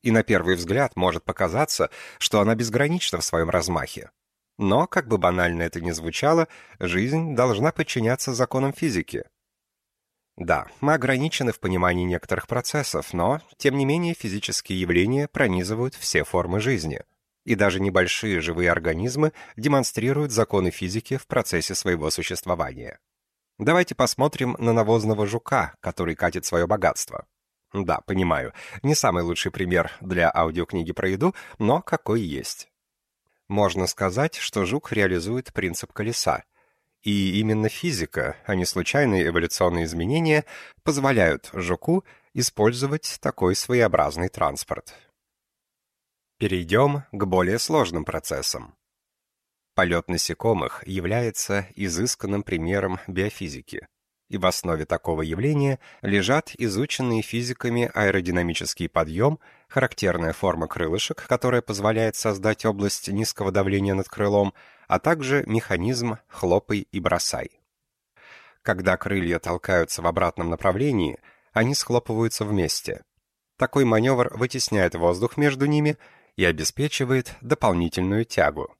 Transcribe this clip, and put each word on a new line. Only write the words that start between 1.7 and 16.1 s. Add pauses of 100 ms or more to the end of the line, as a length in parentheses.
что
она
безгранична
в
своем
размахе. (460)
Но,
как
бы
банально
это
ни
звучало, (320)
жизнь
должна
подчиняться
законам
физики. (1120)
Да, (120)
мы
ограничены
в
понимании
некоторых
процессов,
но, (160)
тем
не
менее,
физические
явления
пронизывают
все